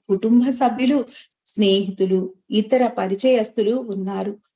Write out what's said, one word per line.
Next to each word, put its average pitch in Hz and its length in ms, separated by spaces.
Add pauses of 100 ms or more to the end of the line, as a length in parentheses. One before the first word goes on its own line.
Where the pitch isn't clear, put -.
కుటుంబ 226 420
సభ్యులు, 262 480 (480)
స్నేహితులు, 190 720 (300)
ఇతర 214 360
పరిచయస్తులు 214 880 (140)
ఉన్నారు. 196 440 (240)